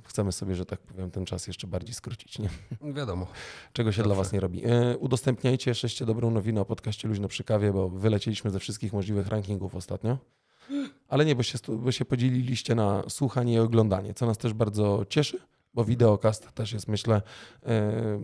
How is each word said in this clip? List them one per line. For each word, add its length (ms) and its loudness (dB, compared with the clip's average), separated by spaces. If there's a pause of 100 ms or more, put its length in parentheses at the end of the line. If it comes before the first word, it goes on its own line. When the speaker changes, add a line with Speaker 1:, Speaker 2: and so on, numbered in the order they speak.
Speaker 1:
chcemy 280 -2
sobie, 220 -4
że 120 -4
tak 140 -10
powiem, 300 -10
ten 140 -4
czas 220 -6
jeszcze 200 -10
bardziej 280 -6
skrócić, 440 -12
nie? 100 -2 (440)
Speaker 2:
Wiadomo. 340 -4 (460)
Speaker 1:
Czego 200 2
się 40 -2
Speaker 2:
Zawsze. 120 4
Speaker 1:
dla 60 4
was 180 0
nie 80 2
robi. 260 -2
Y, 320 4
udostępniajcie, 760 0
szerzcie 320 -4
dobrą 240 2
nowinę 300 2
o 40 2
podcaście 440 -6
Luźno 200 -2
przy 160 -8
kawie, 280 2
bo 160 2
wylecieliśmy 640 0
ze 80 0
wszystkich 340 -6
możliwych 360 0
rankingów 460 -4
ostatnio. 440 -2 (880)
Ale 160 4
nie, 120 4
bo 60 2
się 160 -4
stu-, 200 -6
bo 140 0
się 120 -2
podzieliliście 680 0
na 340 2
słuchanie 460 0
i 40 6
oglądanie, 560 4
co 120 -2
nas 120 2
też 160 -2
bardzo 540 2
cieszy, 300 0 (360)
bo 100 2
wideokast 720 4
też 180 -6
jest, 160 -6
myślę, 340 2 (440)
e, 580 0